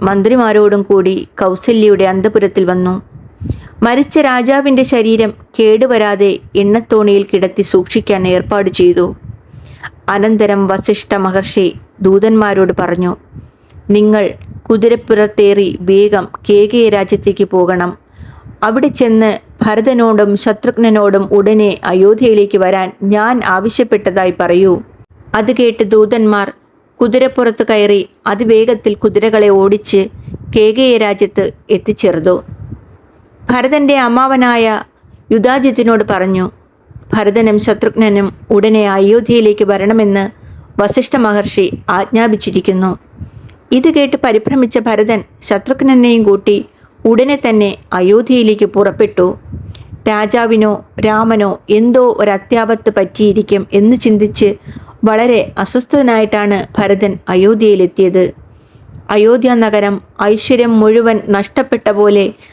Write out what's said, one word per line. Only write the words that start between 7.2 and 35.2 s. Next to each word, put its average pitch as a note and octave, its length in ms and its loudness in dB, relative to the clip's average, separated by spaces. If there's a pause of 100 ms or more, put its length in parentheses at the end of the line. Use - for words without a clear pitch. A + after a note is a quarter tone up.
കിടത്തി F#3 280 -2
സൂക്ഷിക്കാൻ F#3+ 640 -2
ഏർപ്പാട് F#3+ 420 -2
ചെയ്തു. F3+ 460 0 (920)
അനന്തരം G3+ 580 0
വസിഷ്ഠ G3 480 -2
മഹർഷി F#3+ 600 -2 (260)
ദൂതന്മാരോട് G3 800 2
പറഞ്ഞു, F3+ 380 -4 (760)
"നിങ്ങൾ G#3 400 2 (400)
കുതിരപ്പുറത്തേറി G#3 1080 0
വേഗം G3+ 480 0 (220)
കേകയ G#3+ 380 2
രാജ്യത്തേക്ക് G3+ 560 -2
പോകണം. F3+ 540 -2 (640)
അവിടെ A3+ 260 0
ചെന്ന് A3 500 0 (240)
ഭരതനോടും A3 720 0
ശത്രുഘ്നനോടും G#3 960 0
ഉടനെ G3+ 520 2
അയോധ്യയിലേക്ക് G#3 720 2
വരാൻ F#3 340 -2 (100)
ഞാൻ G#3+ 420 0
ആവശ്യപ്പെട്ടതായി G3 960 -2
പറയൂ." F3+ 420 0 (520)
അത് A3 180 0
കേട്ട് A#3 320 0
ദൂതന്മാർ G#3+ 680 2 (480)
കുതിരപ്പുറത്ത് A#3+ 720 0
കയറി G3+ 380 0 (180)
അതിവേഗത്തിൽ A3 680 0
കുതിരകളെ G#3 540 0
ഓടിച്ച് G3 600 0 (480)
കേകയ A3+ 400 2
രാജ്യത്ത് G3+ 560 -2 (180)
എത്തിച്ചേർന്നു. F3+ 720 -2 (1080)
ഭരതന്റെ C4+ 480 0
അമ്മാവനായ A#3+ 840 0 (500)